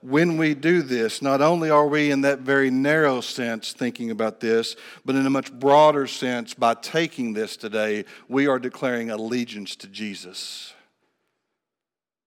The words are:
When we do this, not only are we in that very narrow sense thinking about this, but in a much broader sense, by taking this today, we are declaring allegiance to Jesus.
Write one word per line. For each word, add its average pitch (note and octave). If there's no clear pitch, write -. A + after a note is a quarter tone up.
When D#3+
we D#3
do E3
this, B2
not C#3
only E3
are D3
we D3
in C#3
that C#3
very C3+
narrow C#3
sense A#2
thinking A#2+
about A2
this, A2+
but C3+
in C3+
a -
much C3+
broader C#3
sense, B2
by A#2
taking C3
this G#2
today, G#2+
we C#3
are C3
declaring A#2+
allegiance A2
to -
Jesus. G2